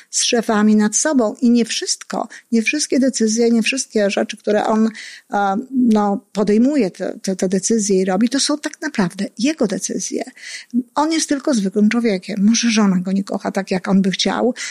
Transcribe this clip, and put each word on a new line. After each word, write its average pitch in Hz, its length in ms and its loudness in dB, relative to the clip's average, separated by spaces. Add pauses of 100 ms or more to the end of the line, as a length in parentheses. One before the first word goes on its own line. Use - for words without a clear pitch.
z - 140 -4
szefami 214 520 2
nad 214 200 2
sobą 254 460 0
i 240 80 4
nie 233 160 4
wszystko, - 600 -6 (240)
nie 226 100 2
wszystkie 294 380 0
decyzje, 233 520 2
nie 226 120 4
wszystkie 220 460 0
rzeczy, 214 280 -4
które 214 280 0
on, 220 240 2 (440)
e, 202 220 0 (160)
no, 214 600 2
podejmuje 220 600 2
te, - 300 -8
te, 190 140 -4
te 185 140 -2
decyzje 196 520 0
i 190 40 0
robi, 196 240 0
to 277 100 -2
są 294 200 -2
tak - 220 -10
naprawdę 196 440 -4 (120)
jego 262 300 -2
decyzje. - 560 -6 (720)
On 302 160 0
jest 320 180 -2
tylko 285 240 0
zwykłym 208 360 2
człowiekiem. 202 560 -2
Może 233 240 2
żona 202 300 2
go 185 120 -4
nie 196 120 0
kocha - 280 -6
tak, 196 200 -4
jak 185 160 -4
on 196 140 4
by 190 100 0
chciał. 214 420 0 (180)